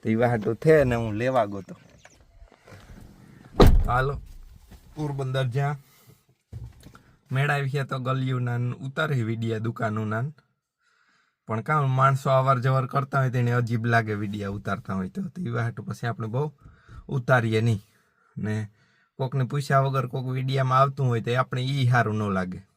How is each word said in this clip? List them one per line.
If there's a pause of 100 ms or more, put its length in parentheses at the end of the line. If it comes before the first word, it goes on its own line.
તો
ઈ
વાહટું
થે
ને
હું
લેવા
ગયો
તો. (2000)
હાલો, (760)
પોરબંદર
જ્યાં (1600)
મેળાવી
છે
તો
ગલિયું
નાન
ઉતારી
વીડિયા
દુકાનનું
નાન. (1120)
પણ
કામ
માણસો
અવર
જવર
કરતા
હોય
તેને
અજીબ
લાગે
વીડિયા
ઉતારતા
હોય
તો.
તો
ઈ
વાહટું
પછી
આપણે
બહુ (560)
ઉતારીએ
નહીં. (560)
ને (500)
કોકને
પૂછ્યા
વગર
કોક
વીડિયામાં
આવતું
હોય
તો
આપણે
ઈ
હારું
ન
લાગે. (180)